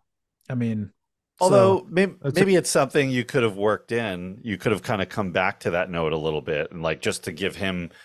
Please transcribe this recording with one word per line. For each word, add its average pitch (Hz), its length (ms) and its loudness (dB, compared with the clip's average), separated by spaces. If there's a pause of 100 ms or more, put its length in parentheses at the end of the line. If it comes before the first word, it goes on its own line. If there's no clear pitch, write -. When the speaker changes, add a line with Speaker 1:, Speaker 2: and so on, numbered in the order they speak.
(500)
Speaker 1:
I 135 60 -6
mean, 113 360 -4 (480)
Speaker 2:
Although 190 400 6
Speaker 1:
so - 100 -14
Speaker 2:
may-, 185 160 2
Speaker 3:
That's 143 320 -4
a - 40 6
Speaker 2:
maybe 196 140 4
it's 165 140 2
something 139 400 2
you 123 160 -2
could 131 160 0
have 104 160 0
worked 101 340 0
in. 98 520 -4
You 101 160 -4
could 123 120 0
have 95 120 -2
kinda 95 240 -2
come 98 240 -4
back 95 300 0
to 107 100 -4
that 90 180 -2
note 82 240 -2
a 80 40 0
little 76 240 -2
bit, 76 300 -4
and, 82 120 -10
like, 80 180 -2
just 101 220 -4
to 98 80 -8
give 82 240 -4
him, 90 340 -4 (160)